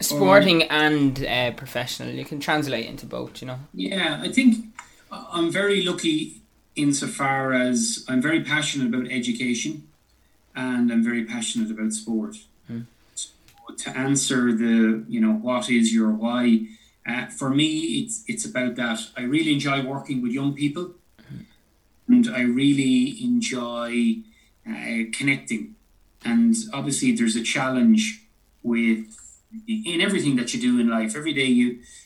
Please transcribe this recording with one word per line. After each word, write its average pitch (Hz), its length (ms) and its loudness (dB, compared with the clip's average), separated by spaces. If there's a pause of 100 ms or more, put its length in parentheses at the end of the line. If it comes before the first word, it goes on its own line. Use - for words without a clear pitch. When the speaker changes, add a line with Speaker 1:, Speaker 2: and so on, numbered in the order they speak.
Speaker 1:
or? - 20 -12
Speaker 2:
Sporting 190 600 6
and, 147 600 2
uh, 120 280 0
professional. 123 580 -8
You 131 140 -8
can 143 160 -10
translate 143 460 -2
into 135 200 -12
both, 123 340 -10
you 127 60 -12
know? 127 140 -10 (120)
Speaker 1:
Yeah, 180 480 -4
I - 120 -6
think 254 320 4 (480)
I-, - 200 -14
I'm 165 200 0
very 196 300 2
lucky 165 580 -2 (340)
insofar 135 800 -2
as 123 560 0
I'm 127 120 2
very 156 220 2
passionate 139 500 -2
about 123 200 -4
education 120 760 -4 (680)
and 123 340 0
I'm 113 140 2
very 117 200 0
passionate 113 460 -4
about 110 220 -4
sport. 107 440 -6 (300)
Speaker 2:
Hmm. 117 140 -10 (340)
Speaker 1:
So - 160 -12 (460)
to - 140 -10
answer 131 600 0
the, 113 560 2
you 117 120 -2
know, 110 120 4
what 123 360 -2
is 113 260 2
your 110 160 4
why, 113 560 2 (400)
uh, 123 200 -4
for - 240 -6
me, 294 500 0
it's, - 260 -8
it's - 180 -6
about 123 320 -4
that. 117 240 -4 (160)
I 123 60 -8
really 151 300 0
enjoy 139 320 0
working 135 380 -6
with 120 100 -2
young 139 220 -2
people, 147 400 -4 (340)
Speaker 2:
Hmm. 135 140 -14 (640)
Speaker 1:
and 120 200 6
I 123 120 -4
really 127 840 2
enjoy, 120 920 0 (520)
uh, 113 440 -6
connecting. 139 640 -4 (500)
And 117 320 4 (160)
obviously 139 400 0
there's 113 240 0
a 113 60 -4
challenge 123 840 2 (380)
with, 113 800 -2 (280)
in 170 320 -2
everything 185 360 2
that 120 160 -2
you 120 80 -4
do 123 200 4
in 117 80 4
life. 113 260 -2
Every 151 180 -4
day 135 120 0
you, 123 360 4 (260)